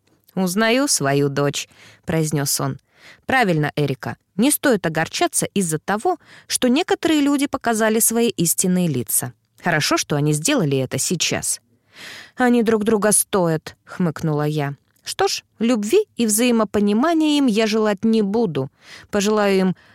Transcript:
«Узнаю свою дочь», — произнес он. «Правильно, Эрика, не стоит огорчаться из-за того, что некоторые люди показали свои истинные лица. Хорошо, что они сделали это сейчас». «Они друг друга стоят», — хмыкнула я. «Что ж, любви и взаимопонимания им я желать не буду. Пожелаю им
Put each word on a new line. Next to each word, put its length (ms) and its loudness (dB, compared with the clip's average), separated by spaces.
«Узнаю 540 2
свою 400 2
дочь», — 400 -2
произнес 560 -2
он. 180 -4
«Правильно, 500 2
Эрика, 400 -4
не 140 2
стоит 360 0
огорчаться 600 -2
из-за 320 -2
того, 400 -2
что 220 -2
некоторые 520 2
люди 260 2
показали 540 0
свои 280 2
истинные 600 0
лица. 440 -4
Хорошо, 340 0
что 200 -2
они 160 2
сделали 460 0
это 200 -4
сейчас». 640 -4
«Они 260 4
друг 220 2
друга 280 2
стоят», — 720 -2
хмыкнула 640 -4
я. 280 -4
«Что 240 -2
ж, 160 -6
любви 480 0
и 80 0
взаимопонимания 1120 2
им 80 2
я 200 2
желать 380 -2
не 180 2
буду. 480 -2
Пожелаю 480 2
им 180 2